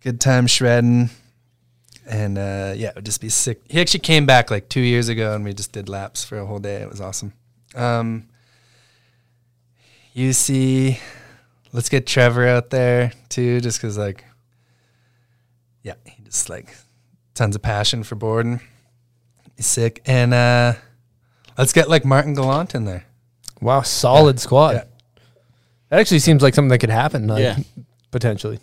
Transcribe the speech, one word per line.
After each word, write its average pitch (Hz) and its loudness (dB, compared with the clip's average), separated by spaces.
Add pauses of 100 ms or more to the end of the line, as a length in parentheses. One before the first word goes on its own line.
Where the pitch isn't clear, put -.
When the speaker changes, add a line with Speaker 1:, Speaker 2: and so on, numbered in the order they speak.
Speaker 1:
good 123 -6
time 127 2
shredding. 120 2 (960)
And, 104 -4
uh, 98 -6
yeah, 110 -8
it - -14
would 101 -16
just 104 -8
be 110 -12
sick. - -4
He 165 -2
actually 180 0
came 156 2
back, 127 6
like, 104 -4
two 135 -2
years 120 0
ago, 110 -4
and 104 -6
we 101 -8
just 101 -12
did 101 -12
laps 98 -12
for - -12
a 101 -10
whole 104 -10
day. 101 -10
It 101 -12
was 98 -16
awesome. 95 -12 (400)
Um, 117 -4 (1900)
U 127 -2
C, 131 0 (760)
let's 120 -6
get 131 -2
Trevor 123 2
out 123 0
there, 123 0 (180)
too, 123 -2
just 117 -6
'cause, 104 -8
like, 101 -8 (1600)
yeah, 95 -16 (100)
he - -20
just, - -8
like, - -16 (580)
tons 104 -2
of 104 -10
passion 107 -2
for 113 -12
boarding. 113 -4 (920)
He's - -6
sick. 113 -2
And, 123 2
uh, 120 4 (840)
let's 127 2
get, 156 4
like, 156 2
Martin 143 2
Gallant 139 -2
in 113 -4
there. 90 -8 (580)
Speaker 2:
Wow, 131 2
solid 131 4
Speaker 1:
Yeah. 117 -8
Speaker 2:
squad. 139 4
Speaker 1:
Yeah. 110 -6 (1080)
Speaker 2:
That 170 4
actually 185 4
seems 147 4
like 135 6
something 139 4
that 123 4
could 113 0
happen, 113 -2
like, 107 0
Speaker 3:
Yeah. 120 0 (540)
Speaker 2:
potentially. 107 -4